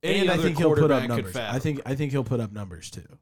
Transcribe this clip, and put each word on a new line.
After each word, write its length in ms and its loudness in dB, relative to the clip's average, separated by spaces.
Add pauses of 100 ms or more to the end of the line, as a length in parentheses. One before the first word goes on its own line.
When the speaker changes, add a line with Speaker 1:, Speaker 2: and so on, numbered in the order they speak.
Speaker 1:
any 160 2
Speaker 2:
And 100 4
I 40 4
Speaker 1:
other 100 2
Speaker 2:
think 140 2
he'll 180 4
put 80 4
up 60 6
Speaker 1:
quarterback 200 4
could 60 0
Speaker 2:
numbers. 180 -4
Speaker 1:
fathom. 220 -4
Speaker 2:
I 40 0
think, 280 -4
I 80 -2
think 160 -2
he'll 140 0
put 160 -2
up 100 -6
numbers 400 -12
too. 160 -16 (140)